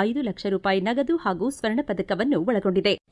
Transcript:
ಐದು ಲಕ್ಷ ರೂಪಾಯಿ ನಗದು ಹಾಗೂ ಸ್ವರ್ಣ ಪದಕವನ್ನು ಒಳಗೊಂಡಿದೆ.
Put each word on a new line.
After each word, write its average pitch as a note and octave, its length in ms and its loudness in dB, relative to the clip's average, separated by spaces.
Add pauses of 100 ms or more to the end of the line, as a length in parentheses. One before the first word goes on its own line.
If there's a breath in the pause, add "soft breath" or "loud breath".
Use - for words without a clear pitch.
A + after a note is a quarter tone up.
ಐದು A#3 220 0
ಲಕ್ಷ G#3+ 240 -4
ರೂಪಾಯಿ F#3+ 340 2
ನಗದು B3 360 0
ಹಾಗೂ G3 340 -2
ಸ್ವರ್ಣ A#3 320 -2
ಪದಕವನ್ನು G3 580 0
ಒಳಗೊಂಡಿದೆ. G3 580 2 (140)